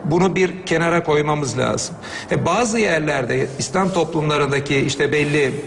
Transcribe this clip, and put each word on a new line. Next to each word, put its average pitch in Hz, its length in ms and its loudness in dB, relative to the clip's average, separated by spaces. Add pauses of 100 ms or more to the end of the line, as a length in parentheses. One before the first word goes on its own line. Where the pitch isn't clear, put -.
bunu 175 320 2
bir 185 300 0
kenara 170 380 2
koymamız 147 540 0
lazım. 120 380 -2 (360)
E, 139 140 0
bazı 220 340 0
yerlerde 147 680 0 (120)
İslam 185 340 0
toplumlarındaki 147 840 0
işte 139 340 0
belli 147 420 2 (140)